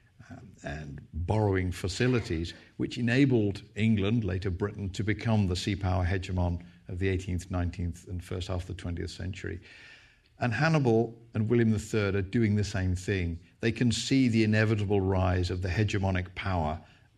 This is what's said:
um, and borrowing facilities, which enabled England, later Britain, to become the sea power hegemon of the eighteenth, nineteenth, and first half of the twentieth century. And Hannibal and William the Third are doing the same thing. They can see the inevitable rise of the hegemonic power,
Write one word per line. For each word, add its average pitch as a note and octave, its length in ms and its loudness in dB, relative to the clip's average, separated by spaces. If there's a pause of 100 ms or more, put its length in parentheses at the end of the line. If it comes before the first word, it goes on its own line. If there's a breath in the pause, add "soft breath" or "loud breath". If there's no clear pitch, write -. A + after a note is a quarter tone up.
(300 soft breath)
um, - 100 -16 (240)
and C#3 380 -10 (120)
borrowing F#2+ 580 2
facilities, G2 800 0 (240 loud breath)
which - 200 -4
enabled A#2+ 640 2 (140)
England, G#2+ 480 2
later F#2+ 260 -2
Britain, G2+ 400 -4
to G2+ 140 -4
become G#2 440 2
the F2+ 80 0
sea G2+ 200 -2
power F#2 280 0
hegemon F2+ 560 0 (280 loud breath)
of F#2 120 -8
the F#2+ 100 0
eighteenth, F2+ 420 -4
nineteenth, F2 560 -4
and F2+ 160 -8
first F#2+ 240 -8
half F2+ 140 -4
of F#2 60 -12
the F#2+ 60 -10
twentieth F2 380 -8
century. F#2 480 -10 (800 loud breath)
And B2 140 -2
Hannibal B2 640 2 (180)
and A2 160 0
William A#2 220 6
the G#2+ 80 2
Third G2+ 360 0
are G2 60 2
doing G#2 340 2
the G#2 80 2
same F#2 320 0
thing. F2+ 440 -2 (200 soft breath)
They A#2 120 2
can A#2+ 200 2
see C3+ 360 2
the A2 160 4
inevitable G#2+ 580 4
rise F#2 480 2
of F#2 120 -4
the F#2 80 -2
hegemonic F#2+ 640 0
power, D#2 440 -2 (380 loud breath)